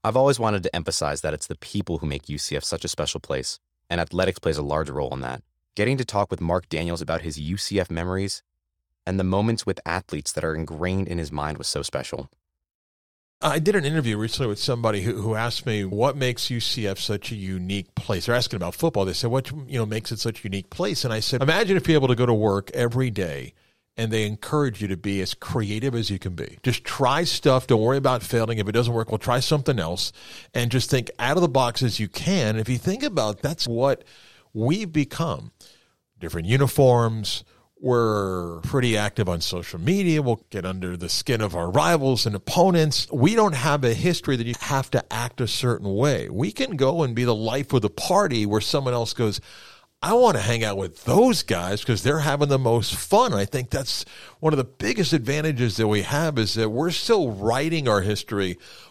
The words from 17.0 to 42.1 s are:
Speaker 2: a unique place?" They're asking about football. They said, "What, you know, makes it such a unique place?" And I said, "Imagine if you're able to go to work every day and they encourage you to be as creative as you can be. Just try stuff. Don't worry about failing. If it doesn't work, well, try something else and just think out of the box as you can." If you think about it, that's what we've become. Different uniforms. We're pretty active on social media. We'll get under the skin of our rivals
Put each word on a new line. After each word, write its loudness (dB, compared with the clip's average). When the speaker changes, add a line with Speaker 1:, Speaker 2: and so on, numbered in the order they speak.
Speaker 2:
a -6
unique -4
place?" -4
They're 2
asking -2
about -6
football. 0
They -2
said, -2
"What, -2
you -8
know, 0
makes -6
it -8
such -6
a -16
unique -6
place?" -4
And -2
I -2
said, -2
"Imagine 4
if 0
you're 6
able 4
to 4
go 4
to 6
work 2
every 0
day -4
and -2
they 2
encourage -2
you -2
to -2
be -2
as -4
creative -4
as -2
you -2
can -6
be. -10
Just 0
try 2
stuff. 2
Don't 6
worry 4
about 2
failing. 0
If -2
it -4
doesn't 2
work, -2
well, -2
try 0
something 0
else -4
and 0
just 2
think 0
out 2
of 4
the 4
box 2
as 0
you -2
can." 0
If -2
you 0
think -2
about -2
it, -8
that's -4
what 0
we've 0
become. -2
Different -6
uniforms. 4
We're 0
pretty 0
active 0
on 0
social -6
media. 2
We'll 0
get -6
under -6
the -8
skin -2
of -2
our -2
rivals 2